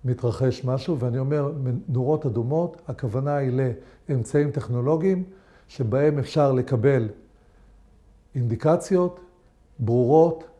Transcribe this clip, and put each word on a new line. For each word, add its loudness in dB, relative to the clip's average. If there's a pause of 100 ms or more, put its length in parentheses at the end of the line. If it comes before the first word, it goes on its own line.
מתרחש -2
משהו, -2
ואני -2
אומר -2 (360)
נורות 0
אדומות, -2
הכוונה -4
היא 0 (360)
לאמצעים 0
טכנולוגיים 0 (440)
שבהם 0
אפשר 2
לקבל 2 (1300)
אינדיקציות 0 (600)
ברורות 4 (160)